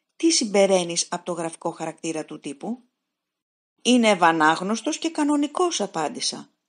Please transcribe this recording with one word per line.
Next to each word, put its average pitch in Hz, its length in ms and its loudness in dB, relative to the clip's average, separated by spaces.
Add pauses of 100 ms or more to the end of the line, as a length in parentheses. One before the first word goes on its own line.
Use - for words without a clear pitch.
(160)
«Τι 330 140 2
συμπεραίνεις 190 800 2
από 180 140 -6
το 180 80 -6
γραφικό 165 380 -8
χαρακτήρα 160 540 -8
του 151 160 -16
τύπου;» 170 420 -10 (1000)
«Είναι 240 260 4
ευανάγνωστος 180 920 2
και 330 120 -4
κανονικός», 294 680 0
απάντησα. 160 680 -6 (200)